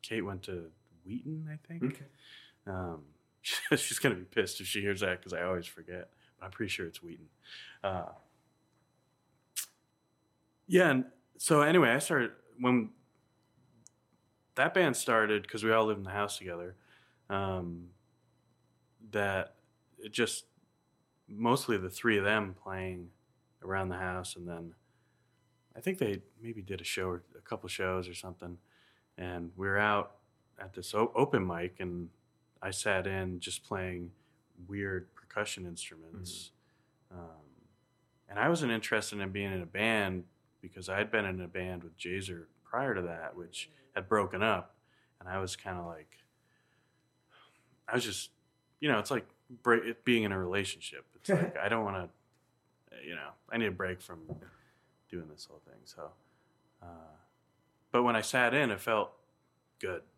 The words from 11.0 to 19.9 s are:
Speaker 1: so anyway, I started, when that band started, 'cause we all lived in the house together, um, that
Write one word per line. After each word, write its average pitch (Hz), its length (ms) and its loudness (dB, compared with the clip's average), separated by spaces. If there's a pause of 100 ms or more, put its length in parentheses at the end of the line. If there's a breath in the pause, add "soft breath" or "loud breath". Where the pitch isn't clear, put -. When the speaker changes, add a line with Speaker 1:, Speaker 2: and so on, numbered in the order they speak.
Speaker 1:
so 151 240 6
anyway, 151 300 8
I 127 80 6
started, 139 340 2 (260)
when 123 320 4 (1600)
that 143 180 4
band 165 240 6
started, 107 520 4
'cause 107 160 -6
we 113 80 6
all 113 140 8
lived 107 120 0
in 98 60 -8
the 90 60 -8
house 101 280 -2
together, 90 380 -8 (520 soft breath)
um, 90 640 -2 (1200)
that 98 460 0 (420)